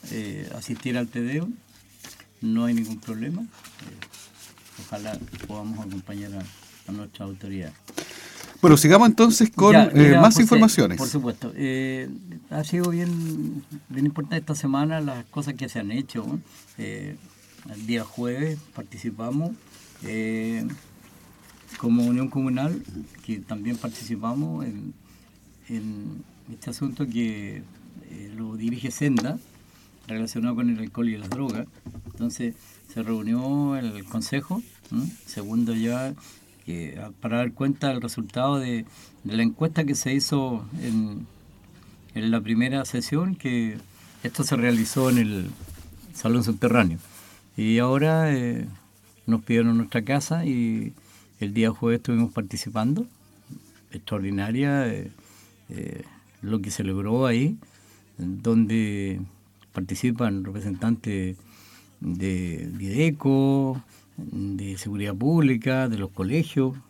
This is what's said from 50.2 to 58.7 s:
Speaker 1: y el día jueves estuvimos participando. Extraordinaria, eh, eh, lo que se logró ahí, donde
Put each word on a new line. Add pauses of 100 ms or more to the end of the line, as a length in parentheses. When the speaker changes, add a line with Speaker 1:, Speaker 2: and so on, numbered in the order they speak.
Speaker 1:
y (480)
el
día
jueves
estuvimos
participando. (840)
Extraordinaria,
eh, (600)
eh, (380)
lo
que
se
logró
ahí, (600)
donde (520)